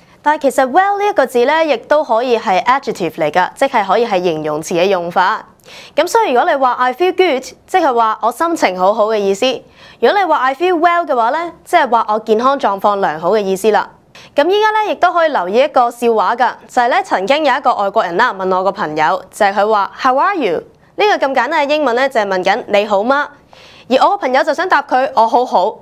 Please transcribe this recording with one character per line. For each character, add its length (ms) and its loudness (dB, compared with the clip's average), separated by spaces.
但 160 0
係 40 -10
其 100 0
實 180 0
well 300 0
呢 100 -2
一 40 -4
個 120 2
字 200 0
呢， 180 2
亦 140 0
都 260 0
可 180 0
以 160 0
係 280 0
adjective 460 -2
嚟 200 -2
㗎， 240 0
即 100 0
係 200 -2
可 120 2
以 80 2
係 160 0
形 220 -2
容 180 -4
詞 120 -8
嘅 140 2
用 220 -2
法。 360 -2
咁 100 2
所 200 0
以 80 -2
如 80 4
果 80 0
你 80 2
話 160 0
I 200 0
feel 220 0
good， 280 0
即 120 -2
係 160 2
話 280 0
我 80 0
心 240 -2
情 240 -2
好 160 2
好 140 0
嘅 100 0
意 160 0
思。 120 -2
如 80 4
果 100 2
你 60 0
話 140 0
I 160 -2
feel 220 0
well 280 2
嘅 100 -2
話 140 0
呢， 240 -6
即 140 0
係 120 2
話 200 0
我 100 0
健 180 0
康 220 0
狀 180 -2
況 220 0
良 180 -2
好 140 -2
嘅 80 2
意 160 -2
思 160 0
啦。 180 0
咁 120 2
依 140 2
家 80 2
呢， 220 -2
亦 40 -2
都 160 2
可 140 0
以 60 0
留 180 -2
意 60 -2
一 140 4
個 220 2
笑 220 0
話 220 0
㗎， 160 0
就 140 -2
係 80 2
呢， 140 0
曾 240 -4
經 160 2
有 100 2
一 60 0
個 140 0
外 160 -2
國 140 0
人 140 -4
啦， 160 2
問 220 -2
我 80 0
個 80 0
朋 240 -6
友， 340 0
就 160 0
係 80 2
佢 160 0
話， 280 0
How 200 0
are 200 0
you？ 200 -2
呢 100 0
個 100 -2
咁 40 0
簡 180 0
單 20 -4
嘅 180 -2
英 140 0
文 120 0
呢， 120 0
就 120 -2
係 80 -2
問 160 -2
緊 240 0
你 180 0
好 180 0
嗎？ 260 0
而 80 2
我 140 4
個 80 -2
朋 140 -2
友 100 2
就 100 -2
想 160 -2
答 140 2
佢， 320 0
我 120 4
好 180 0
好。 360 0